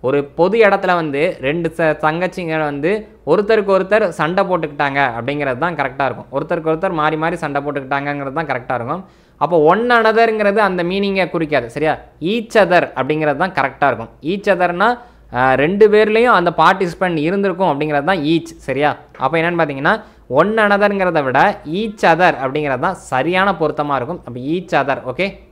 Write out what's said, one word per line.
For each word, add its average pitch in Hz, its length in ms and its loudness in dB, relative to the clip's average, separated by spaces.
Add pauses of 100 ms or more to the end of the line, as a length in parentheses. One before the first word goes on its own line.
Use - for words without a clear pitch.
ஒரு 139 220 0
பொது 185 340 0
இடத்துல 196 360 4
வந்து 160 460 -2
ரெண்டு 160 360 -2
ச-, 156 200 0
தங்கச்சிங்க 165 640 -2
வந்து 156 500 -2 (180)
ஒருத்தருக்கு 196 520 2
ஒருத்தர் 196 300 0
சண்டை 170 360 -2
போட்டுக்கிட்டாங்க 143 760 -2
அப்படிங்கிறது 135 400 -4
தான் 170 160 -2
கரெக்டா 135 300 -4
இருக்கும். 117 280 -4
ஒருத்தருக்கு 160 400 -4
ஒருத்தர் 180 200 -2
மாறி 156 240 0
மாறி 165 200 -2
சண்டை 143 260 -4
போட்டுக்கிட்டாங்கங்கிறது 139 720 -6
தான் 156 140 -4
கரெக்டா 127 280 -4
இருக்கும். 135 300 -6 (320)
அப்போ 160 220 0
one 190 320 4
another-ங்கிறது 220 680 2
அந்த 185 260 0
மீனிங்கை 190 480 -2
குறிக்காது. 147 360 -2
சரியா? 147 320 -2 (220)
each 214 340 -4
other 175 400 4
அப்படிங்கிறது 147 420 0
தான் 180 160 -2
கரெக்டா 135 340 0
இருக்கும். 113 220 -2 (140)
each 196 340 0
other-னா, 180 420 0 (340)
ஆ, 131 220 2
ரெண்டு 190 340 4
பேர்லயும் 214 460 4
அந்த 175 220 2
பார்ட்டிசிபென்ட் 175 600 2
இருந்திருக்கும் 180 520 0
அப்படிங்கிறது 147 360 -2
தான் 185 140 0
each. 160 380 0
சரியா? 135 400 -2 (220)
அப்போ 139 200 0
என்னன்னு 170 160 0
பார்த்தீங்கன்னா, 160 480 0 (260)
one 180 280 2
another-ங்கிறத 202 680 2
விட 147 400 2
each 208 380 -6
other 170 400 4
அப்படிங்கிறது 135 360 -2
தான் 175 160 -2
சரியான 180 580 -2
பொருத்தமா 147 420 -2
இருக்கும். 139 300 -6
அப்போ 123 160 -12
each 165 320 -4
other. 135 260 0 (140)
ஓகே? 185 260 -4 (120)